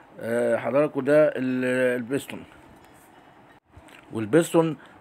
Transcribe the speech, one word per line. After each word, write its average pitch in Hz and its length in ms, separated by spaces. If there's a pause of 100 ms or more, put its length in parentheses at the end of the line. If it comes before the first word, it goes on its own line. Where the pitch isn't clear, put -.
(200)
آه، 117 360
حضراتكم 135 440
ده 147 280
ال-، 127 720
البستون، 123 420 (1700)
والبستون، 156 640 (240)